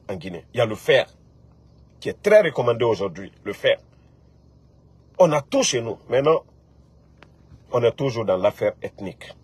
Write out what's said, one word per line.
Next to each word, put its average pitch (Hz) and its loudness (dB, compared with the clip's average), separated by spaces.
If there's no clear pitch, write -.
en 101 -8
Guinée. 87 -12
Il 113 -6
y - -2
a 120 4
le 107 -6
fer, 131 2
qui - -8
est 95 -10
très 208 6
recommandé 120 0
aujourd'hui, 95 -4
le 101 -8
fer. - 0
On 175 6
a 147 0
tout 269 -2
chez 127 -2
nous. 113 -8
Maintenant, 139 2
on 123 2
est 113 2
toujours 117 -4
dans 95 0
l'affaire 104 -2
ethnique. - -14